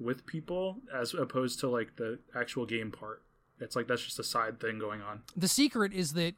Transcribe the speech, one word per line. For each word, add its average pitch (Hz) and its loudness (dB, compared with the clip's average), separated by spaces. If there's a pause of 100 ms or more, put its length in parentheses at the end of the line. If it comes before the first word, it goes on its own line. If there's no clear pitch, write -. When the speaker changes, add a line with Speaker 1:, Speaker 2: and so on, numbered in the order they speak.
Speaker 1:
with 123 -2
people 185 -2 (120)
as 123 0
opposed 131 2
to, 135 2
like, 117 2
the 117 -2 (160)
actual 120 0
game 110 -2
part. 107 -10 (380)
It's - -4
like 120 0
that's 120 2
just - -6
a 120 -4
side 113 0
thing 110 -2
going 107 -4
on. 104 -8 (140)
Speaker 2:
The 175 2
secret 220 4
is 175 0
that 175 2